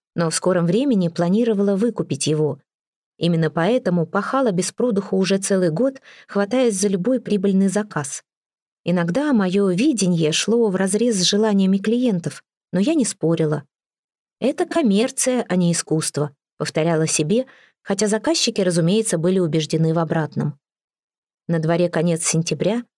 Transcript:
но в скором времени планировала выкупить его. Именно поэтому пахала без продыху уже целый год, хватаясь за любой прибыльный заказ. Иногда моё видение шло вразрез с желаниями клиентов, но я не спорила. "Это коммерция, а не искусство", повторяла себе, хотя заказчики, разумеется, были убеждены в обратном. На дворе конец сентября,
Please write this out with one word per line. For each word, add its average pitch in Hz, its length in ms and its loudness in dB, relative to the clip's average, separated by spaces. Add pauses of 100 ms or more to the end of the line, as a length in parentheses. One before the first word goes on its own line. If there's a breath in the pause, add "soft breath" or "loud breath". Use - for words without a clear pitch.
(160)
но 170 140 -2
в 160 60 -6
скором 180 300 0
времени 202 420 2
планировала 202 680 0
выкупить 185 520 -2
его. 151 320 -2 (580)
Именно 165 320 0
поэтому 175 560 0
пахала 220 460 -2
без 175 200 -2
продыху 202 440 -2
уже 190 220 2
целый 190 320 0
год, 254 320 -2 (260 loud breath)
хватаясь 233 480 0
за 196 120 0
любой 196 320 0
прибыльный 196 500 2
заказ. 190 540 -6 (600)
Иногда 175 480 0
моё 196 380 2
видение 180 600 2
шло 220 380 2
вразрез 196 480 0
с 180 60 0
желаниями 202 540 2
клиентов, 208 680 -2 (300)
но 175 60 0
я 269 160 0
не 269 100 2
спорила. 160 580 -2 (800)
"Это 302 240 0
коммерция, 254 840 0
а 180 80 -2
не 175 160 2
искусство", 160 640 -2 (220)
повторяла 160 480 0
себе, 175 400 0 (380 loud breath)
хотя 196 240 -2
заказчики, 220 520 0
разумеется, 180 600 0
были 185 180 0
убеждены 160 560 0
в 165 60 0
обратном. 156 580 -4 (920)
На 170 120 0
дворе 170 300 0
конец 170 360 0
сентября, 165 580 -2 (140)